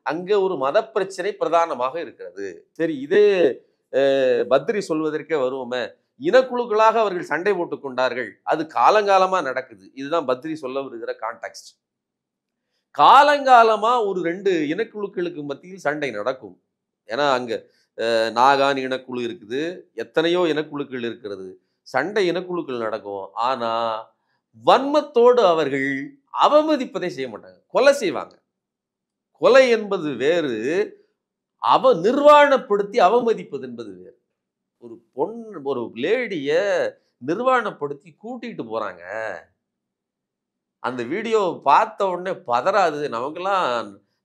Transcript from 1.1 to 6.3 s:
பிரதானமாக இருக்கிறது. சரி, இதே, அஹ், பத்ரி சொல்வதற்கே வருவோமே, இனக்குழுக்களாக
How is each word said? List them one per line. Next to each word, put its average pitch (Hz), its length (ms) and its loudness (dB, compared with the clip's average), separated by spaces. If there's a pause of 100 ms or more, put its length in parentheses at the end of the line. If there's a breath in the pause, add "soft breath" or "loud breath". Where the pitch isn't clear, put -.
பிரதானமாக 160 640 -2
இருக்கிறது. 95 720 -14
சரி, 160 280 -4
இதே, 196 400 2 (520)
அஹ், 131 580 2
பத்ரி 160 380 0
சொல்வதற்கே 156 480 -4
வருவோமே, 127 460 -4 (380)
இனக்குழுக்களாக 220 760 2